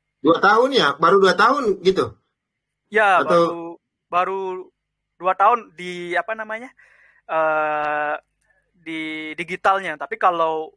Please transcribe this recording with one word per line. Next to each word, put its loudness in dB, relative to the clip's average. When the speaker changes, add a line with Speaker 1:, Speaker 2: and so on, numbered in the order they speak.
Speaker 1:
Dua 4
tahun 4
ya? 2
Baru 4
dua 6
tahun 2
gitu? 0
Speaker 2:
Ya, 2
Speaker 1:
Atau 0
Speaker 2:
baru, 2
baru -2
dua -2
tahun 0
di, -10
apa -4
namanya, -12
eh, -2
di -12
digitalnya. -4
Tapi -10
kalau -2